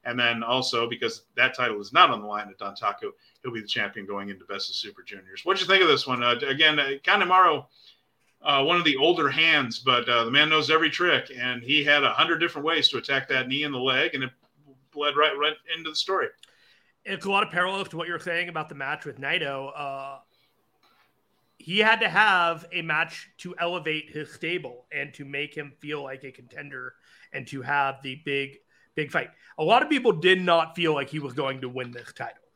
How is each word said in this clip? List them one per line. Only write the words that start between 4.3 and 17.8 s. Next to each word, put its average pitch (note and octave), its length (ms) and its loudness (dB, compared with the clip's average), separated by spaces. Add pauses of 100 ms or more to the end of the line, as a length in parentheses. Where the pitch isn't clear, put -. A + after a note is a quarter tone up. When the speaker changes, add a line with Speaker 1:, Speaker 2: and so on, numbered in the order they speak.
Speaker 1:
Best G2 240 -8
of - 60 -8
Super - 260 -12
Juniors. F#2+ 420 -18
What'd F#3 180 0
you E3 60 -4
think F#3+ 140 6
of F3 60 6
this C#3+ 180 4
one? B2 160 -2
Uh, A#2+ 140 4 (100)
again, D3+ 320 4
uh, C#3 140 0 (120)
Kanemaru, F3+ 640 4 (800)
uh, C#3 200 2
one E3+ 140 4
of F3 60 2
the C#3+ 140 2
older D#3+ 320 4
hands, D3+ 500 2
but, B2 300 2
uh, A#2 160 4
the A#2 60 -2
man D3+ 180 6
knows D#3 200 4
every D#3 200 4
trick, D3+ 460 2
and B2 280 -6
he C#3+ 200 0
had D3 200 4
a C3 80 4
hundred D#3 280 2
different D#3 280 -2
ways D#3+ 220 2
to C#3 80 -2
attack C3+ 320 -2
that C3 180 0
knee C#3 160 -2
and C#3+ 100 -4
the B2+ 60 -4
leg, C3+ 340 0
and C3 120 -4
it B2+ 60 -12 (600)
bled D3 240 -2
right, D3 240 4
right D3+ 160 0 (200)
into D#3+ 140 -10
the D#3 60 -10
story. F3+ 320 -2 (800)
Speaker 2:
It's G3 200 -8
a G3 60 -4
lot G3 120 2
of G#3 60 -6
parallels F#3 400 -2